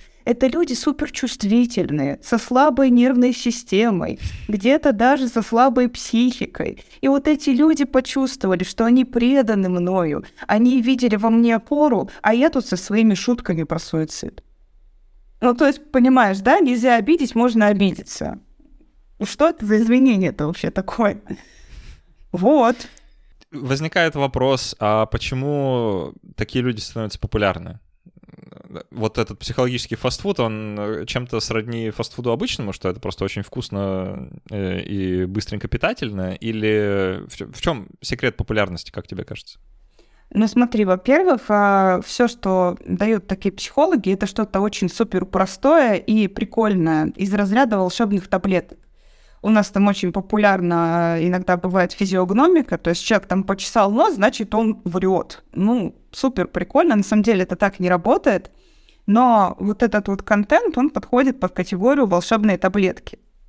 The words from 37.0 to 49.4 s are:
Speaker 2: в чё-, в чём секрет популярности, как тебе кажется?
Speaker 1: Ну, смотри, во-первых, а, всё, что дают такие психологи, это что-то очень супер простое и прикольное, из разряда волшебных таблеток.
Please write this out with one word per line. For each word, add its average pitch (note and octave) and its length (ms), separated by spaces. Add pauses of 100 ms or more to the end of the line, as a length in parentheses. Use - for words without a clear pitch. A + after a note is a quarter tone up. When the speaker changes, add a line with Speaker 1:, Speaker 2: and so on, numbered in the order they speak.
Speaker 2:
в - 80
чё-, - 160
в - 80
чём C3+ 280 (120)
секрет - 360
популярности, G2 540
как - 160
тебе F#2 180
кажется? - 340 (720)
Speaker 1:
Ну, G#3+ 180
смотри, A#3+ 360
во-первых, B3+ 640
а, G3 560
всё, - 240
что F#3 560
дают G3+ 440
такие F#3+ 240
психологи, C4+ 600
это G3 140
что-то G3+ 340
очень G3+ 280
супер F#3 380
простое C4+ 680
и G#3+ 320
прикольное, F#3 920
из F#3+ 180
разряда G#3 440
волшебных F#3+ 480
таблеток. F#3 520 (640)